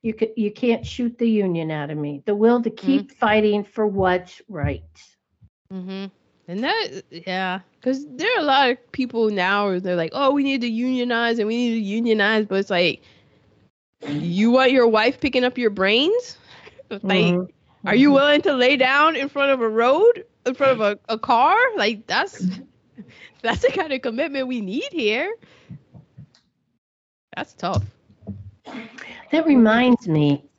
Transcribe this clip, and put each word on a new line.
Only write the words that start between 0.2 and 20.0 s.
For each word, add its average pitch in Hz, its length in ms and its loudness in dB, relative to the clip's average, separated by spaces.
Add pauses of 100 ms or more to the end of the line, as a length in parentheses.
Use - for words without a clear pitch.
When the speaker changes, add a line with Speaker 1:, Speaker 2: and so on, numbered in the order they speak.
Speaker 1:
you 208 140 -2
can't 233 340 -2
shoot 233 340 -6
the 233 120 0
union 180 400 0
out 151 200 -6
of 151 80 -6
me. 147 280 -8
The 208 80 0
will 233 280 4
to 226 80 -2
keep 277 400 0
Speaker 2:
Mm-hmm. - 80 -20
Speaker 1:
fighting 214 460 2
for 214 220 -4
what's 185 600 -2
right. 147 340 -6 (880)
Speaker 2:
Mm-hmm. 190 340 -10 (420)
And 196 160 -6
that, 415 460 -6
yeah, 185 500 -6 (200)
'cause 269 240 -4 (120)
there 349 200 -4
are 359 40 0
a 311 40 -2
lot 269 260 4
of - 220 -8
people 233 380 -2
now 202 360 0
where 185 120 -2
they're 185 160 -4
like, 165 180 -2
"Oh, 277 200 2
we 285 100 0
need 269 200 -2
to 240 60 -4
unionize 233 680 -2
and 208 80 -2
we 226 100 -2
need 240 180 0
to 226 60 -2
unionize," 214 640 0
but 190 120 -4
it's 196 120 -4
like, 175 320 0 (1040)
you 170 420 0
want 254 220 4
your 240 160 4
wife 220 320 2
picking 254 240 0
up 254 140 -2
your 233 120 0
brains? 240 720 0
<laughs> - 480 -20
Like, 196 360 0
Speaker 1:
Mm-hmm. - 600 -4
Speaker 2:
are 202 60 0
you 269 140 6
Speaker 1:
Mm-hmm. 277 80 4
Speaker 2:
willing 294 260 4
to 311 120 0
lay 254 220 4
down 277 380 2
in 269 140 -4
front 277 240 0
of 262 80 0
a 226 80 0
road, 285 560 4 (200)